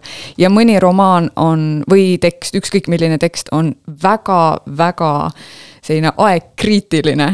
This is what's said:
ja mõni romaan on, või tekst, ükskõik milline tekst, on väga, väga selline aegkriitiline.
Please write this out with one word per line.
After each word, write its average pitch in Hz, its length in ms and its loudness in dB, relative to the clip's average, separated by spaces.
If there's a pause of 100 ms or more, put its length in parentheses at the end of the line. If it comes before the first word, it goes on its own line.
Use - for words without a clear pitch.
(360)
ja 180 140 2
mõni 214 300 4
romaan 185 540 2
on, 156 500 0
või 190 340 4
tekst, - 380 -4
ükskõik 196 320 -4
milline 165 320 0
tekst, - 320 -4
on 156 220 0 (220)
väga, 175 720 0
väga 160 440 -2 (680)
selline 156 360 -2
aegkriitiline. 170 1200 0